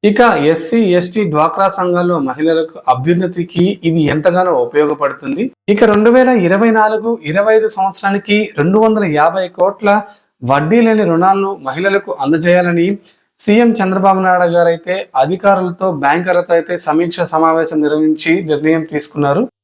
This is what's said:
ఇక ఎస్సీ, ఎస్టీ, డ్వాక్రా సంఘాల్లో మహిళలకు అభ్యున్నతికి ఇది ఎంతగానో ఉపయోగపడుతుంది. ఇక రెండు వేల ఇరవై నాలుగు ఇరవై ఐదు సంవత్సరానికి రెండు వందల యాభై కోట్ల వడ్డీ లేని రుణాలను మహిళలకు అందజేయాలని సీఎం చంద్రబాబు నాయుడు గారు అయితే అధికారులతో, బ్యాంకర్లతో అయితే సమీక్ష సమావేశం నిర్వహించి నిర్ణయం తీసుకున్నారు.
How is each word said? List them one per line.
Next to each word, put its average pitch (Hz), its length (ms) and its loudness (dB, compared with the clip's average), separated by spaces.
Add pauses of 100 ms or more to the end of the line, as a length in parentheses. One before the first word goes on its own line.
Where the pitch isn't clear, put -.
(120)
ఇక 208 100 0 (320)
ఎస్సీ, 165 260 -2 (200)
ఎస్టీ, 180 240 -4 (100)
డ్వాక్రా 165 340 0 (120)
సంఘాల్లో 175 400 0 (100)
మహిళలకు 160 480 -2 (180)
అభ్యున్నతికి 175 720 -2 (220)
ఇది 160 140 0 (120)
ఎంతగానో 175 400 0 (100)
ఉపయోగపడుతుంది. 147 800 -2 (300)
ఇక 208 80 2 (100)
రెండు 214 240 4
వేల 254 120 4 (180)
ఇరవై 202 320 2
నాలుగు 220 320 0 (220)
ఇరవై 208 260 2
ఐదు 220 180 -2
సంవత్సరానికి 196 640 -2 (220)
రెండు 185 240 2
వందల 214 200 2 (140)
యాభై 175 260 0 (140)
కోట్ల 202 400 2 (540)
వడ్డీ 156 340 2
లేని 214 260 2
రుణాలను 196 400 0 (160)
మహిళలకు 190 420 -2 (140)
అందజేయాలని 170 640 0 (540)
సీఎం 226 360 4
చంద్రబాబు 190 460 0
నాయుడు 180 280 2
గారు 170 180 2
అయితే 170 220 -4 (280)
అధికారులతో, 185 680 0 (160)
బ్యాంకర్లతో 175 520 0
అయితే 165 180 -2 (120)
సమీక్ష 165 320 -2 (160)
సమావేశం 160 500 0
నిర్వహించి 156 480 -2 (160)
నిర్ణయం 156 440 -2
తీసుకున్నారు. 147 500 -2 (220)